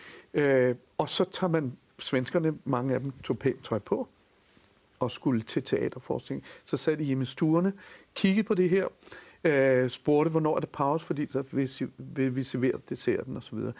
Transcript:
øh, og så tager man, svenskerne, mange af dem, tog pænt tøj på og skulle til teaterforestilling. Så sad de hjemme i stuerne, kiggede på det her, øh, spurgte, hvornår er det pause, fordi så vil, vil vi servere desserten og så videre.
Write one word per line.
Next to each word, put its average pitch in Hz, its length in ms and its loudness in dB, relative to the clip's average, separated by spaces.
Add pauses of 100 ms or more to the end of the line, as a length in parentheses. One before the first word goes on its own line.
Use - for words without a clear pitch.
(340)
øh, 131 420 4 (220)
og 151 120 0
så - 220 2
tager 185 200 0
man, 151 260 0 (220)
svenskerne, 156 540 0 (120)
mange 131 280 0
af 120 60 0
dem, 135 120 -6 (120)
tog 123 160 -2
pænt - 240 -2
tøj 110 160 -2
på 226 280 -4 (920)
og 123 120 -2
skulle 123 300 0
til 156 220 -4
teaterforestilling. - 800 -4 (200)
Så - 140 -4
sad 156 200 0
de 156 60 -4
hjemme 135 200 0
i - 20 -4
stuerne, 170 480 2 (420)
kiggede 196 280 4
på 214 100 0
det 185 160 2
her, 190 180 2 (560)
øh, 135 460 4
spurgte, 147 420 2
hvornår 156 240 2
er - 40 -2
det 147 100 -4
pause, 151 360 0
fordi 147 260 -4
så 135 200 -2
vil, 131 200 -2 (260)
vil 131 380 -2
vi 135 80 -2
servere 127 300 0 (160)
desserten - 480 -2
og 127 60 -12
så - 120 -14
videre. 107 240 -4